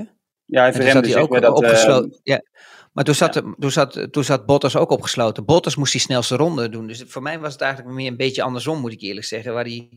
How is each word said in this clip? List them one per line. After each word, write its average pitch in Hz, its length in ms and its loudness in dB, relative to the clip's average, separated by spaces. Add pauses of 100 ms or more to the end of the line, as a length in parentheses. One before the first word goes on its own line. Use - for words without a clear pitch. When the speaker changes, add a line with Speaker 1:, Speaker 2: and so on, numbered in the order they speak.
(460)
Speaker 1:
Ja, 127 160 0
hij 123 60 6
Speaker 2:
En 127 60 2
toen 131 80 -2
Speaker 1:
verremde 131 120 4
Speaker 2:
zat 131 100 6
hij 117 100 2
Speaker 1:
zich 131 100 4
Speaker 2:
ook 156 60 0
Speaker 1:
met 127 120 2
dat, 117 160 6
Speaker 2:
opgesloten. 113 540 4
Speaker 1:
ehm, - 120 -20
Speaker 2:
Ja. 135 180 0 (520)
Maar 143 100 -2
toen 143 120 2
zat 165 180 2
Speaker 1:
ja. 143 80 -2
Speaker 2:
er, - 180 -12
toen 139 120 -2
zat, 135 400 -2
toen 147 120 -2
zat 127 220 -2
Bottas 143 300 2
ook 165 140 2
opgesloten. 113 560 -2
Bottas 156 300 2
moest 139 160 -2
die 123 100 -2
snelste 127 340 -2
ronde 139 340 -2
doen. 113 180 -12
Dus 113 200 -16
voor - 140 -14
mij 156 180 -10
was 151 140 -10
het - 80 -10
eigenlijk 131 340 -8
meer 131 120 -6
een 120 100 -10
beetje 131 260 -2
andersom, 127 360 -6
moet 120 120 -8
ik 107 100 -16
eerlijk 101 240 -10
zeggen. 113 280 -10
Waar 120 100 -6
hij 120 340 -12